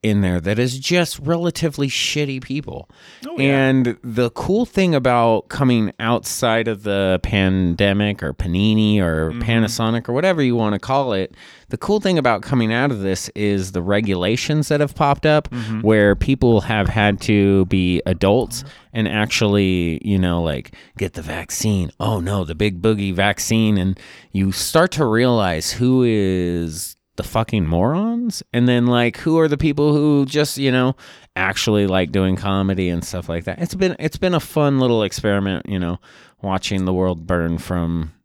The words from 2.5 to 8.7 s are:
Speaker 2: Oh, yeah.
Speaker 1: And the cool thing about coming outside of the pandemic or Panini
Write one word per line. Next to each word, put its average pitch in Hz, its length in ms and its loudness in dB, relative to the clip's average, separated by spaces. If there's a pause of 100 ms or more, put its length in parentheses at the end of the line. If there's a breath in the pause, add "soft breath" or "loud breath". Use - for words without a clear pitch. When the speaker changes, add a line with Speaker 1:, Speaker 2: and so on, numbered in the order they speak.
Speaker 2:
Oh, 330 100 -10
yeah. 135 320 2
Speaker 1:
And 127 340 2
the 120 280 -2
cool 214 340 0
thing 185 300 0
about 120 540 2
coming 120 500 2
outside 113 680 0
of 104 140 -4
the 98 400 0
pandemic 98 1000 0
or 73 100 -6
Panini 107 680 2